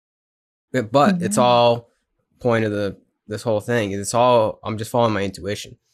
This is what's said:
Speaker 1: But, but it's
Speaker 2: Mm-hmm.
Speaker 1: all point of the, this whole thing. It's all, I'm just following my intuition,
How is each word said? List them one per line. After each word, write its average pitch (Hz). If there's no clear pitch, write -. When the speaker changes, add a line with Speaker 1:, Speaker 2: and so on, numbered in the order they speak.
Speaker 1:
But, 117
but 127
it's 107
Speaker 2:
Mm-hmm. 127
Speaker 1:
all 120
point 113
of 107
the, 101
this 107
whole 107
thing. 113
It's 98
all, 117
I'm 107
just 110
following 117
my 101
intuition, 98